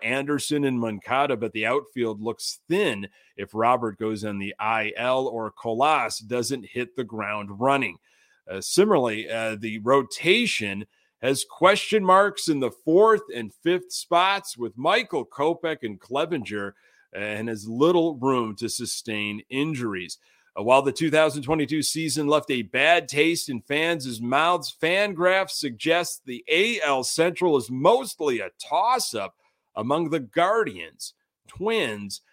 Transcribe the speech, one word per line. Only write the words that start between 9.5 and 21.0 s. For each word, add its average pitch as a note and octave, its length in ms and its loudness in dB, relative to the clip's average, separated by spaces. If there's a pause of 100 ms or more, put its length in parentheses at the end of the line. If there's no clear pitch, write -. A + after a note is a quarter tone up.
the A2 240 -6
rotation B2+ 1080 0 (340)
has C3+ 240 0
question G3+ 600 2
marks G3 420 4
in D3 140 0
the A#2+ 100 0
fourth G#3 520 4 (120)
and A2+ 180 -8
fifth F3+ 380 -2
spots F#3+ 640 0
with A#2 220 -8
Michael D#3+ 480 0
Kopech D#3+ 560 -2
and G#2+ 180 -8
Clevinger, A#2 760 -4 (380)
and G#2+ 360 -6
has G#2+ 180 -8
little D#3+ 520 2
room A#2+ 360 0
to A2+ 140 -6
sustain G#2+ 800 -6
injuries. B2 680 -4 (400)
Uh, G2+ 40 -4
while C3 200 6
the C#3 100 0
two D#3 180 -2